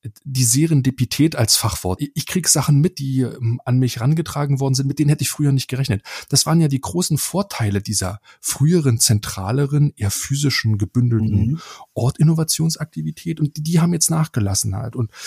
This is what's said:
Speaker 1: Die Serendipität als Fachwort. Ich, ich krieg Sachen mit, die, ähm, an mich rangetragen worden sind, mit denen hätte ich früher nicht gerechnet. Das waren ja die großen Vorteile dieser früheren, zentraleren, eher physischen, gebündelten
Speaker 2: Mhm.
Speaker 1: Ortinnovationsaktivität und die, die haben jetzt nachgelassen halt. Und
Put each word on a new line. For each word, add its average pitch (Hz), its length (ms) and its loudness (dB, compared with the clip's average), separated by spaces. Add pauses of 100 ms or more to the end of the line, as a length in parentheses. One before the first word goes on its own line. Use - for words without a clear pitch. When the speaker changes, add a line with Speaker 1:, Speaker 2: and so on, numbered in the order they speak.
(240)
Speaker 1:
Die 131 200 0
Serendipität 139 920 2
als 117 200 2
Fachwort. - 440 -2
Ich, 143 140 -8
ich - 120 -6
krieg 180 220 -4
Sachen 143 320 4
mit, - 180 2
die, 135 220 -2
ähm, 120 440 -2
an 127 140 2
mich 123 220 0
rangetragen 143 600 0
worden 135 140 2
sind, 135 120 0
mit 139 120 -4
denen 147 120 4
hätte 147 120 2
ich - 80 -2
früher 143 220 0
nicht 135 160 0
gerechnet. 123 340 -2 (260)
Das - 180 0
waren 160 140 4
ja 156 80 4
die 135 120 -2
großen 170 380 -2
Vorteile 107 640 -2
dieser 98 380 -4 (200)
früheren, 143 580 2
zentraleren, 135 960 0
eher 101 140 -2
physischen, 135 680 0
gebündelten 110 520 2
Speaker 2:
Mhm. 110 300 2 (340)
Speaker 1:
Ortinnovationsaktivität 156 1500 0
und 147 160 -2
die, 151 60 -8
die 165 180 2
haben 175 120 4
jetzt 170 180 0
nachgelassen 104 640 0
halt. 113 220 -8
Und 120 140 -2 (160)